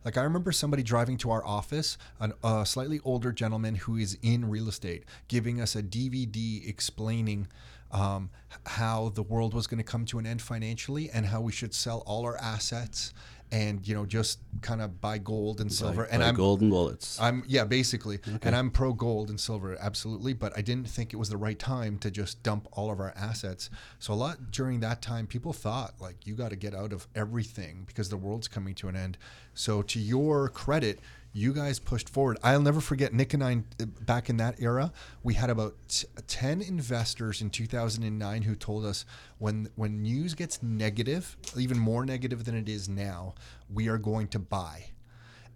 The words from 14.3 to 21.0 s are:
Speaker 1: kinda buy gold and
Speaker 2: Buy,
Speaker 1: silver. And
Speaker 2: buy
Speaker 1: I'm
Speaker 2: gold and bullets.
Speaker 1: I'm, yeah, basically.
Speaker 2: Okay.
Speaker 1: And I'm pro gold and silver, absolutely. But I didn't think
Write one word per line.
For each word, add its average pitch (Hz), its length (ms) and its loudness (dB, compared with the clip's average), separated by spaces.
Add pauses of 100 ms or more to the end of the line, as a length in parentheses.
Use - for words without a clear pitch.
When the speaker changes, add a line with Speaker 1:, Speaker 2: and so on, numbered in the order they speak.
Speaker 1:
kinda 113 280 -2
buy 107 280 -4
gold 107 440 -2
and 107 80 0
Speaker 2:
Buy, 98 60 -2
Speaker 1:
silver. 107 280 2
And 113 180 2
Speaker 2:
buy 117 60 6
Speaker 1:
I'm 117 80 6
Speaker 2:
gold 98 240 8
and 107 100 8
bullets. 87 480 2
Speaker 1:
I'm, 123 300 4
yeah, 131 160 4
basically. 110 640 2
Speaker 2:
Okay. 107 140 -4
Speaker 1:
And 117 120 4
I'm 123 180 4
pro 131 200 6
gold 110 380 0
and 104 100 -4
silver, 95 400 -4
absolutely. 110 540 -2
But 110 240 -2
I 104 40 0
didn't 120 280 0
think 117 240 -4